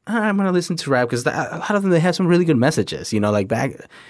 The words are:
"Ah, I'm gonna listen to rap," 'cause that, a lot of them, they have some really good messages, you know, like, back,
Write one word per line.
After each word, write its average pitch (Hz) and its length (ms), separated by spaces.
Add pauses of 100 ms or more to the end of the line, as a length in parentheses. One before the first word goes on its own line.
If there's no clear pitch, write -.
"Ah, 214 160
I'm 208 140
gonna 190 140
listen 175 260
to 143 120
rap," 123 200
'cause 120 160
that, 147 280
a 165 60
lot - 160
of 196 80
them, 190 80
they 170 80
have 175 160
some 185 100
really 175 200
good 156 120
messages, 117 560
you 107 60
know, 104 120
like, 101 160
back, 120 320 (300)